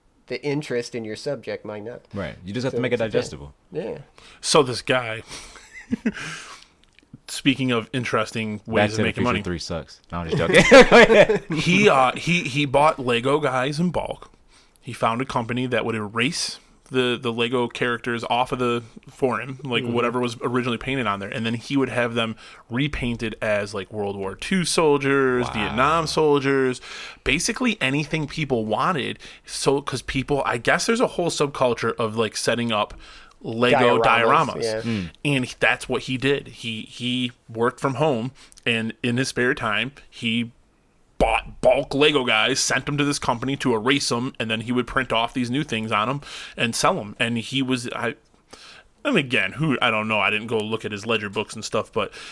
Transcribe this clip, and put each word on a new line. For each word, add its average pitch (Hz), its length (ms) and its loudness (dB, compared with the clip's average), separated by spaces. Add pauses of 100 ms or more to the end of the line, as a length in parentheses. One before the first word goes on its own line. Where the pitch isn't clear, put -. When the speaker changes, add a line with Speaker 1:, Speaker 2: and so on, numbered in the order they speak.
(260)
Speaker 1:
The - 160 -8
interest 139 520 -4
in 113 100 -6
your 107 120 -8
subject 110 500 -8
might 104 180 -10
not. 120 160 -12 (140)
Speaker 2:
Right. 82 200 -8 (120)
You 101 80 -8
just 123 100 -4
have 135 80 -2
to 117 60 -4
Speaker 1:
So - 20 0
Speaker 2:
make 123 120 0
it - 20 2
Speaker 1:
it's 113 80 -2
okay. 110 80 -2
Speaker 2:
digestible. 73 420 -6 (180)
Speaker 1:
Yeah. 147 280 -8 (420)
Speaker 3:
So - 220 2
this 123 180 -2
guy, 117 420 -4 (680)
<laughs> - 120 -6 (1300)
speaking 131 440 0
of 113 200 -2
interesting 110 680 -2
Speaker 2:
Back - 80 -16
Speaker 3:
ways 107 240 2
Speaker 2:
to - 20 -8
Speaker 3:
of 110 60 -4
Speaker 2:
the 110 40 0
Speaker 3:
making 113 200 0
Speaker 2:
Future - 20 2
Speaker 3:
money. 92 180 0
Speaker 2:
Three 87 160 -4
sucks. - 420 -10 (120)
No, 87 60 -6
I'm 85 120 -6
just - 80 0
joking. 170 180 4
<laughs> - 140 8
Go 269 80 12 (240)
ahead. 214 500 6
Speaker 3:
He, 180 360 4
uh, 131 280 6
he, 175 280 -2
he 147 200 -2
bought 143 340 4
Lego 123 420 0
guys 135 400 -2
in 175 100 2
bulk. - 400 -6 (500)
He 117 120 -14
found 117 300 0
a - 20 -2
company 123 420 -2
that 113 180 0
would 113 100 -2
erase 113 640 -2 (320)
the, 123 300 0
the 120 120 -2
Lego 117 340 0
characters 120 580 -4
off 123 280 0
of 127 60 -4
the, 120 240 0 (260)
for 117 320 -2
him, 131 240 -12
like, 120 180 0
Speaker 1:
Mm-hmm. 120 120 -2
Speaker 3:
whatever 120 260 0
was 120 220 -2
originally 123 340 -2
painted 131 300 -4
on 101 120 0
there. 95 120 -8
And 113 160 -4
then 113 80 -2
he 139 240 -2
would 127 100 2
have 120 260 -2
them 113 220 -2 (320)
repainted 117 720 -4
as, 104 320 -2
like, 95 180 -8
World 101 260 -4
War 95 180 -6
Two 185 320 -2
soldiers, 139 800 4
Speaker 2:
Wow. 131 80 -6
Speaker 3:
Vietnam 139 520 0
soldiers, 139 760 2 (420)
basically 214 560 0
anything 143 460 0
people 123 400 -2
wanted. 113 520 -2 (280)
So, 143 340 0
'cause 135 220 -6
people, 139 420 -2
I 123 140 -2
guess 135 260 2
there's 233 160 0
a 226 60 4
whole 170 240 -2
subculture 127 640 0
of, 110 200 -2
like, 110 200 0
setting 117 340 0
up 104 220 0 (480)
Lego 123 600 4
Speaker 1:
Dioramas, 117 520 4
Speaker 3:
dioramas. - 80 -4
Speaker 1:
yeah. 110 200 -2
Speaker 2:
Mm. 107 280 -4 (140)
Speaker 3:
And 135 360 0
that's 123 280 2
what 120 140 -2
he 131 160 -4
did. 135 300 0
He, 113 340 -10
he 123 500 -6 (160)
worked 117 320 -2
from 135 140 -2
home, 131 360 0 (360)
and 113 260 0 (100)
in 120 140 0
his 131 120 0
spare 123 260 0
time, 117 380 -2 (180)
he 117 420 -4 (640)
bought 113 420 0
bulk 131 340 4
Lego 143 300 4
guys, 117 340 2
sent - 280 0
them 147 120 -2
to 147 60 2
this 143 160 0
company 127 360 -2
to 127 180 0
erase 127 340 2
them, 123 320 -2
and 113 100 -4
then 110 120 -2
he 120 100 -4
would 123 140 0
print 127 260 -2
off 117 200 0
these 123 180 -2
new 139 120 0
things 110 300 -4
on 107 160 2
'em 143 120 -2 (360)
and 117 180 -2
sell 170 240 2
'em. 104 220 -10
And 117 180 0
he 131 240 -4
was, 127 320 -2
I, 117 220 -4 (880)
and 277 120 0
again, 120 360 0
who, 151 280 0
I 123 100 2
don't 107 180 -2
know, 107 100 0
I 98 120 2
didn't 107 180 -4
go 117 100 0
look 110 260 -4
at 104 60 -6
his 104 160 -8
ledger 107 240 -2
books 104 240 -6
and 110 100 -12
stuff, - 280 -4
but 101 200 -4 (200)